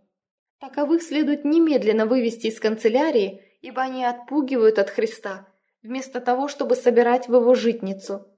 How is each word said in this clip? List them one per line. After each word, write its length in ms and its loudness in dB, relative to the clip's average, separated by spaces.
Таковых 440 -2
следует 420 -2
немедленно 600 2
вывести 400 0
из 120 -6
канцелярии, 840 0
ибо 220 -6
они 220 -6
отпугивают 760 0
от 120 2
Христа, 560 -6
вместо 380 -10
того, 280 -2
чтобы 260 -2
собирать 540 2
в 60 2
его 200 6
житницу. 720 -2